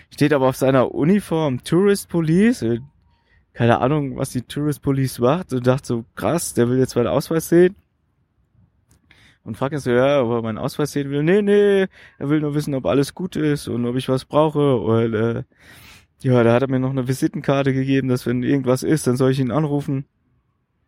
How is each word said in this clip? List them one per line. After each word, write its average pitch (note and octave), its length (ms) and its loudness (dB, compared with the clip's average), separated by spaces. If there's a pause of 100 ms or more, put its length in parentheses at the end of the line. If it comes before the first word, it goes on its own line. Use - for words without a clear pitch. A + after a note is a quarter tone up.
(100)
steht D3 240 0
aber C3 140 2
auf C3 80 0
seiner C3 380 2
Uniform D#3 720 -2
Tourist G3+ 460 0
Police. F3 520 2
Äh, A#2 180 0 (720)
keine A#2 260 4
Ahnung, C3+ 360 -2
was C3 140 -6
die C#3 120 -6
Tourist D3 400 -6
Police C3+ 360 -2
macht. C3 360 0
Und B2 120 -6
dachte C3 200 2
so, A#2 180 -4 (100)
krass, C#3 380 -4
der A#2+ 160 2
will B2+ 100 0
jetzt C3 160 0
meinen A#2+ 120 0
Ausweis D3+ 420 -2
sehen. F3+ 260 4 (1700)
Und A2 120 -10
fragt C3+ 160 -4
ihn D3+ 60 -6
so, B2+ 120 -4
ja, C3 320 2
ob A#2 80 -2
er A#2 120 -2
meinen A2 160 -6
Ausweis C#3+ 340 -6
sehen C#3 180 -4
will. C#3+ 120 -2
Nee, F3+ 180 2
nee, G3+ 460 2 (320)
er C#3 100 -6
will D3+ 120 2
nur D3 140 -2
wissen, D3+ 200 -2
ob C3 120 -4
alles C3+ 280 0
gut F3+ 220 -8
ist D3+ 320 -2
und A#2 180 -4
ob B2 100 -4
ich C3 120 -4
was C3 160 -2
brauche. D3 520 2
Und, A2+ 380 0
äh, A#2 300 -2 (760)
ja, B2 220 4
da A#2 120 6
hat A#2+ 80 2
er C3 80 -2
mir C3 100 0
noch C3 100 -2
eine C3 180 -4
Visitenkarte C#3 640 -2
gegeben, C3+ 360 0
dass B2 180 -2
wenn B2 160 -2
irgendwas B2+ 400 0
ist, C#3+ 240 -2
dann B2 100 2
soll C3 140 2
ich C3+ 100 0
ihn B2+ 100 -2
anrufen. C#3+ 560 -2 (800)